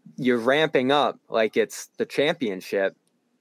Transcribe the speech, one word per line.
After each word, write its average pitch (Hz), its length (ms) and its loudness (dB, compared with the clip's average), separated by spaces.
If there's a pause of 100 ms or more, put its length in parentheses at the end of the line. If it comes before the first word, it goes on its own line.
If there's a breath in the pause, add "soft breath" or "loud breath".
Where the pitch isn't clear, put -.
(180)
"You're 123 220 2
ramping 135 520 2
up 139 260 0 (120)
like 110 260 0
it's - 320 -2 (100)
the 117 80 -4
championship, 104 920 -2 (460)